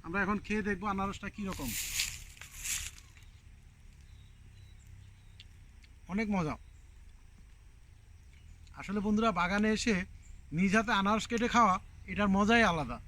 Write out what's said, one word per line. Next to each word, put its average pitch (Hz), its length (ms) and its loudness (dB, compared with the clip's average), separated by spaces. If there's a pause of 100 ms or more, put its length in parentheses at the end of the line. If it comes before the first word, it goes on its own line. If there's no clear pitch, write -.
(120)
আমরা 196 120 0
এখন 202 160 0
খেয়ে 208 220 -2
দেখবো 202 260 -4
আনারসটা 196 420 -2
কী 202 160 -6
রকম। 151 240 -6 (4000)
অনেক 202 220 -2
মজা। 160 280 0 (2250)
আসলে 190 240 -4
বন্ধুরা, 214 320 4
বাগানে 196 380 2
এসে 208 360 2 (460)
নিজ 185 240 2
হাতে 226 160 2
আনারস 202 360 2
কেটে 233 200 0
খাওয়া, 202 320 6 (280)
এটার 190 200 0
মজাই 208 360 6
আলাদা। 147 440 0